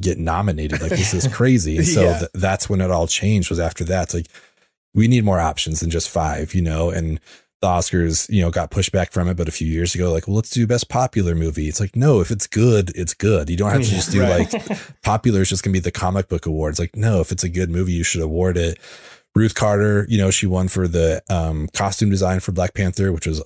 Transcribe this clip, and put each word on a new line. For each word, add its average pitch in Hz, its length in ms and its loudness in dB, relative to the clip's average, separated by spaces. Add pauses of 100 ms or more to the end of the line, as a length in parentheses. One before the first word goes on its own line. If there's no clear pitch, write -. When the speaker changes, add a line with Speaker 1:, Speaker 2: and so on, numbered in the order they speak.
Speaker 1:
get 95 180 0
nominated? 80 640 -2
Like, 82 80 -4
this 101 240 -2
is 95 140 0
Speaker 2:
<laughs> - 40 -4
Speaker 1:
crazy." 98 460 2
And 80 80 4
so 170 160 4
Speaker 2:
Yeah. - 160 4
Speaker 1:
th-, - 160 -6
that's 95 340 -2
when 95 120 0
it 92 100 0
all 85 160 2
changed, 98 420 0
was 85 120 -2
after 82 240 -4
that. 90 200 0
It's - 100 -8
like, 85 120 -4 (680)
we 110 140 4
need 120 160 4
more 92 160 2
options 80 400 -2
than 85 100 -2
just 82 200 -2
five, 78 440 -4
you 90 60 2
know, 82 300 0
and 80 280 -4 (440)
the 98 60 2
Oscars, 85 600 0
you 101 140 2
know, 85 80 2
got 85 200 -2
pushed - 220 -2
back 90 200 0
from 87 160 0
it, 90 100 -2
but 80 100 -2
a 78 40 -6
few 78 160 -4
years 82 260 -2
ago, 90 180 0
like, 82 160 -2
"Well, 101 80 0
let's - 140 -2
do 120 160 0
best 120 240 -2
popular 107 440 0
movie." 80 340 -2
It's 85 120 -4
like, 101 160 -4
no, 127 240 4
if 87 100 0
it's 107 160 -4
good, 104 480 2
it's 85 200 -6
good. 92 340 0
You 85 80 -2
don't 101 140 0
have 135 120 2
to 113 60 0
Speaker 3:
Yeah. 98 60 2
Speaker 1:
just 87 180 -2
do 98 80 4
Speaker 2:
Right. 87 320 2
Speaker 1:
like, - 260 -6 (140)
Speaker 3:
<laughs> - 100 -20
Speaker 1:
popular 104 380 2
is 92 80 2
just 95 140 -2
gonna 98 100 0
be 92 80 2
the 87 100 -4
comic 95 380 -2
book 85 160 -4
awards. 78 340 -2
Like, 85 160 -4
no, 107 260 2
if - 120 -2
it's 90 120 -4
a 90 40 -2
good 87 220 -2
movie, 90 220 0
you 82 120 -2
should 87 160 -4
award 87 380 0
it. 85 200 -2 (560)
Ruth 107 200 4
Carter, 104 560 2
you 110 80 4
know, 95 120 4
she - 160 0
won 92 220 0
for 92 180 0
the, 82 440 0
um, 80 420 -2
costume 101 380 0
design 92 300 2
for - 120 -6
Black 87 220 -2
Panther, 95 380 0
which 80 140 -4
was 78 200 -4